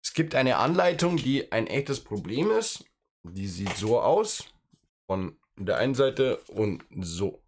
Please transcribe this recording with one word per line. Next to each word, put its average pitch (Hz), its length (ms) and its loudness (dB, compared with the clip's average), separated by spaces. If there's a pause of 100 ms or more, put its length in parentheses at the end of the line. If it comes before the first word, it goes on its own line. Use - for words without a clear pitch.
Es - 100 -6
gibt 156 220 0
eine 127 220 4
Anleitung, 170 580 2
die 131 340 0
ein - 160 0
echtes 139 380 -4
Problem 120 480 -2
ist. 220 320 -2 (400)
Die 95 240 -8
sieht 90 280 -6
so 107 240 2
aus. 190 440 2 (680)
Von 95 260 -4 (200)
der 95 220 -2
einen 127 180 0
Seite 131 400 2 (100)
und 101 380 -2 (160)
so 87 480 -6